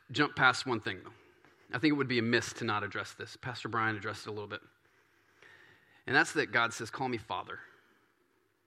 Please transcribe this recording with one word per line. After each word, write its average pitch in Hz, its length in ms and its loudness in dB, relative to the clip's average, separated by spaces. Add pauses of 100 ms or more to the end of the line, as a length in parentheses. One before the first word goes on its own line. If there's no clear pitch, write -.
(120)
jump 143 240 2
past 131 300 4
one 120 140 0
thing, 95 240 -6
though. 80 100 -18 (580)
I 120 60 -2
think 156 140 4
it 147 40 4
would 139 120 0
be 123 100 2
amiss 117 360 2
to 120 120 -6
not 104 180 0
address 101 300 -6
this. - 240 -12
Pastor 120 320 -8
Brian 110 260 0
addressed 104 300 -8
it 107 40 -10
a 104 40 -6
little 104 160 -8
bit. 104 120 -8 (1500)
And 135 80 2
that's 165 180 4
that 127 180 2
God 117 220 4
says, 113 160 -8
"Call 131 200 -4
me 120 100 -2
Father." 92 400 -8 (1080)